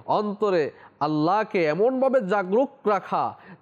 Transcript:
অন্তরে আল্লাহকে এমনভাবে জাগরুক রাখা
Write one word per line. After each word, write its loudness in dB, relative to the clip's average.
অন্তরে 0
আল্লাহকে 0
এমনভাবে 2
জাগরুক -2
রাখা -2